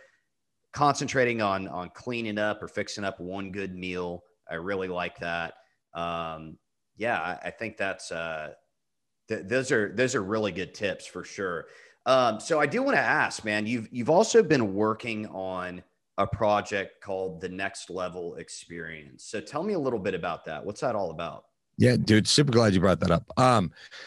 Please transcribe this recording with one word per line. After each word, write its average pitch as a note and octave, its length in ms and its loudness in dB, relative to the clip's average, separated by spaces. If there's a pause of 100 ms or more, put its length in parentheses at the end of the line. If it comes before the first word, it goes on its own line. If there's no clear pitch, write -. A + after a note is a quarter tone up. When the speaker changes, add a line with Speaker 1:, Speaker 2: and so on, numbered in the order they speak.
(720)
Speaker 1:
concentrating C3 680 2
on, F#2+ 260 0
on E2+ 220 -8
cleaning A2+ 480 -6
up G#2+ 240 -2
or F2+ 60 -8
fixing - 360 -8
up G2 160 -4
one F#2+ 320 -8
good F#2+ 240 -6
meal, F2+ 480 -6 (260)
I D#2+ 60 -6
really F#2 320 -4
like F2 300 -4
that. E2+ 380 -4 (400)
Um, E2 640 -6 (380)
yeah, G#2+ 220 0
I, F2 280 -6
I G#2+ 40 -8
think A2 260 -10
that's, F#2+ 340 -6
uh, D#2+ 420 -6 (760)
th-, F#2+ 200 -6
those C3 240 0
are, G#2+ 240 4
those B2 180 2
are A2 100 0
really G#2 280 0
good F2 240 -6
tips G2 320 -4
for F2 160 -10
sure. F2 420 -6 (400)
Um, D#3+ 340 4
so D#3+ 200 0
I D3 80 4
do G#3 160 0
wanna C4+ 140 2
ask, C3 460 2
man, G#2+ 220 0
you've, A2+ 260 -4
you've A#2+ 180 -2
also A3 340 8
been B2 320 2
working G#2+ 520 0
on F2+ 540 -6 (360)
a G2 100 2
project G2+ 720 0
called F#2+ 380 -6
the F#2 80 -6
Next F#2+ 420 -8
Level F2+ 460 -6
Experience. D#2+ 880 -14
So - 160 -8
tell C#3 240 -6
me G#3+ 100 -2
a F3+ 60 -2
little B2+ 200 0
bit F#2+ 140 -2
about E2+ 320 -4
that. D2 200 -8
What's G#2 160 -8
that B2+ 120 0
all G2 180 -2
about? D#2+ 340 -8 (320)
Speaker 2:
Yeah, A#2+ 180 6
dude, G#2+ 320 6
super C#3+ 240 4
glad A2+ 220 6
you F#2 80 4
brought F#2 180 6
that F#2 120 2
up. E2+ 120 4 (140)
Um, A#2+ 340 6 (360)